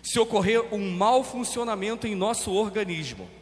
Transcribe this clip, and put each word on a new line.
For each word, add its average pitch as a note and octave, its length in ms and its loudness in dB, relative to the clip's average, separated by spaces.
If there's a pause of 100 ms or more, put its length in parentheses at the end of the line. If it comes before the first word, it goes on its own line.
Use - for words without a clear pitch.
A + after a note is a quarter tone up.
se - 180 -2
ocorrer A3+ 540 2
um G3+ 160 -2
mau G#3+ 340 4
funcionamento A3+ 800 -4
em G#3+ 100 -2
nosso G#3 360 0
organismo F3 760 -2 (120)